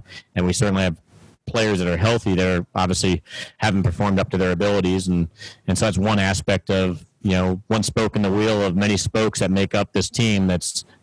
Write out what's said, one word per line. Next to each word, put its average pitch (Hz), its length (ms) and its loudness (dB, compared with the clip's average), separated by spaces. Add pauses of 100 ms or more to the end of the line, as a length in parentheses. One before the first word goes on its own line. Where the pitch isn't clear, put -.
(360)
and 90 100 0
we 90 80 2
certainly 95 300 0
have 85 180 -2 (460)
players 107 320 0
that 90 80 -2
are 87 100 0
healthy 107 380 0
that 92 100 2
are 90 200 0 (100)
obviously 92 480 0 (340)
haven't 98 240 0
performed 95 380 0
up 95 100 -2
to 98 80 -2
their 90 140 0
abilities. 92 560 0
And, 87 220 0 (360)
and 92 100 0
so 113 100 0
that's 95 120 0
one 104 220 2
aspect 95 500 0
of, 92 340 0 (200)
you 104 80 0
know, 92 340 0
one 110 160 0
spoke 110 340 -2
in 110 60 0
the 98 100 2
wheel 107 300 2
of 95 140 0
many 101 220 2
spokes 110 420 -2
that 98 100 2
make 98 240 0
up 101 180 0
this - 200 -2
team 107 340 2
that's, - 400 -2 (180)